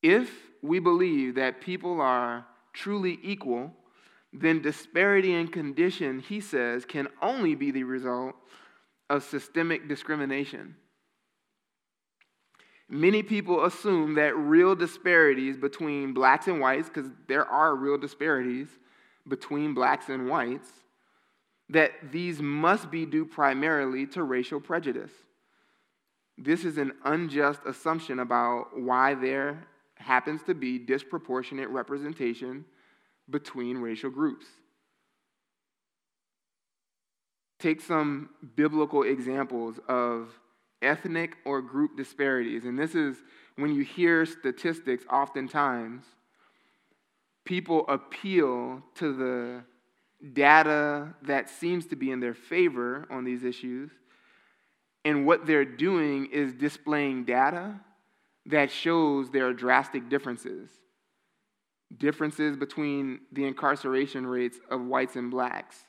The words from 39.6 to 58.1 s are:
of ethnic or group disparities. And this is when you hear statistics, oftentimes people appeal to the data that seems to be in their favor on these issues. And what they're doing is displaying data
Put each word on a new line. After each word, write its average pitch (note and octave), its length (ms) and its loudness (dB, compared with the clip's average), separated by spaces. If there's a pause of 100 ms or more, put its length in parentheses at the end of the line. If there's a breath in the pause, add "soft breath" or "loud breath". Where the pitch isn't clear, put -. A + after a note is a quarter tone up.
of A#2+ 500 -2 (440)
ethnic E3 600 0
or C3+ 180 -2
group C#3 340 -2
disparities. B2+ 680 -2
And B2 120 -6
this D#3+ 200 -2
is C#3+ 260 0 (320 soft breath)
when D3 180 -2
you C#3+ 100 2
hear E3 440 4
statistics, D3 840 -4
oftentimes C3 960 -2 (1400)
people E3+ 420 0
appeal C3+ 960 -2 (140)
to D3+ 160 -2
the B2 520 -6 (680)
data D3 880 6
that C#3 260 -2
seems E3+ 380 -4
to E3+ 100 -10
be C3+ 140 -4
in B2+ 80 -4
their A#2+ 160 -4
favor C3+ 760 -2
on C3 140 -8
these B2+ 200 -6
issues. B2 460 -8 (1120 soft breath)
And D3 200 2
what D#3+ 220 6
they're D3+ 180 6
doing C#3+ 600 0
is C3 260 -2
displaying C#3 720 -2
data E3 560 0 (680)